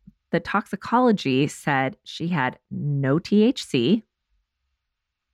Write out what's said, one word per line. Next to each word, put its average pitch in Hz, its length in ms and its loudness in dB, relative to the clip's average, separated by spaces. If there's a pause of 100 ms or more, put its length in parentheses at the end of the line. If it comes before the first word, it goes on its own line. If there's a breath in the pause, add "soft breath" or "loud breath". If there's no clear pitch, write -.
(300)
the 175 100 0
toxicology 196 1080 0
said 135 560 -2
she - 240 -8
had 131 300 -2 (120)
no 139 480 -2
T 208 240 2
H 254 220 0
C. 147 400 0 (1300)